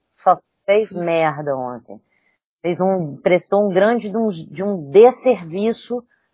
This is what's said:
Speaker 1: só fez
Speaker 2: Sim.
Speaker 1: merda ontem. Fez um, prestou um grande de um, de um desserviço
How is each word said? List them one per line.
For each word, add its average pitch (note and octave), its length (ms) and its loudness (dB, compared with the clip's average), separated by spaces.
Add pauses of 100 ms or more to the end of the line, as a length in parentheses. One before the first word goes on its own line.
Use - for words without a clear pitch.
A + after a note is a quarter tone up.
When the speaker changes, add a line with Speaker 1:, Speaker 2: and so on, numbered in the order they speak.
(240)
Speaker 1:
só F3+ 160 4 (260)
fez G#3 220 2
Speaker 2:
Sim. F#3 160 -10
Speaker 1:
merda D3+ 540 -2
ontem. B2 420 -12 (600)
Fez E3+ 180 -4
um, F3+ 380 -2
prestou G3 520 0
um F#3 40 -4
grande G#3 360 2
de G3 80 -6
um, A3+ 120 0
de E3 340 -10
um F#3 260 -6
desserviço A3 1120 2 (320)